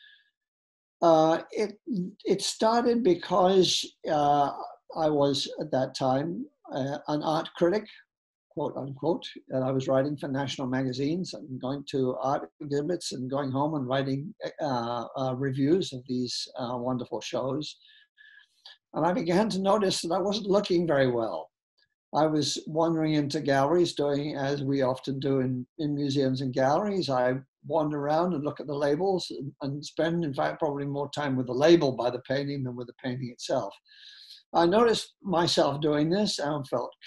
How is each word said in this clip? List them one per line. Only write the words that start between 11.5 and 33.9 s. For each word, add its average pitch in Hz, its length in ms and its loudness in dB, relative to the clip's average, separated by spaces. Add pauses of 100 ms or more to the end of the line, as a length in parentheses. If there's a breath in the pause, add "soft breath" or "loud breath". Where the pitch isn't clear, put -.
going 139 300 -6
to 127 300 0
art 135 300 -2 (100)
exhibits 147 520 -4
and 127 180 -6
going 135 220 -2
home 147 220 0
and 135 120 -4
writing, 135 480 -2 (260)
uh, 120 440 -2 (120)
uh, 131 200 -2
reviews 139 560 2
of 127 160 -10
these, 123 400 -4 (100)
uh, 123 180 -4
wonderful 120 440 -4
shows. 131 580 -4 (1160 soft breath)
And 170 120 0
I 180 60 2
began 180 380 2
to 185 100 -4
notice 196 420 2
that 170 100 -4
I 190 60 2
wasn't 202 300 -2
looking 185 400 2
very 139 200 4
well. 110 420 -4 (640)
I 151 140 4
was 151 400 0
wandering 160 480 0
into 147 260 0
galleries, 143 540 2
doing 143 400 0
as 139 300 -2
we 139 180 0
often 131 380 -2
do 135 180 2
in, 127 260 -2 (140)
in 147 160 -2
museums 135 460 0
and 127 120 -2
galleries. 156 560 2
I 127 260 2 (300)
wander 151 360 -2
around 160 340 0
and 139 80 -4
look 143 160 -4
at 131 80 -12
the 147 80 -6
labels 156 560 0
and, 135 220 -10 (100)
and 143 220 -6
spend, 165 400 -2
in 139 100 -4
fact, 151 240 -2
probably 143 260 -2
more 143 300 -4
time 143 220 -2
with 127 100 -2
the 123 80 -4
label 147 380 6
by 117 180 -2
the 123 180 -6
painting 143 360 -2
than 123 100 -6
with 120 140 -10
the - 60 -18 (100)
painting 123 260 -6
itself. 120 420 -4 (800 loud breath)